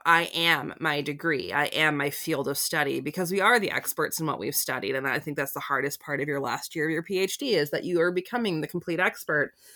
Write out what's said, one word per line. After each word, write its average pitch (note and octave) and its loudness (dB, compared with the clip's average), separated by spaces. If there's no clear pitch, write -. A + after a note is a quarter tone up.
"I E3 6
am D#3 2
my D3 0
degree. C#3+ -2
I C#3+ 2
am D3+ 2
my C#3+ 0
field C#3 -2
of C#3 -2
study," C#3 0
because E3 -4
we F#3+ 0
are A3+ 6
the F#3+ 0
experts - -2
in D#3+ -2
what C#3+ -2
we've A#2+ -4
studied. C3 -2
And C3+ -2
I C3+ 0
think D3 -6
that's C#3 -2
the C#3+ -8
hardest C#3 -2
part C#3+ -4
of D3 -2
your C#3+ -2
last B2 -4
year D#3 0
of D#3+ 0
your D#3+ 0
P F#3+ -2
H F#3+ 0
D, C4 0
is D3 2
that - -2
you F3 2
are F3 4
becoming F3+ 0
the D3 -2
complete E3+ -4
expert, E3 0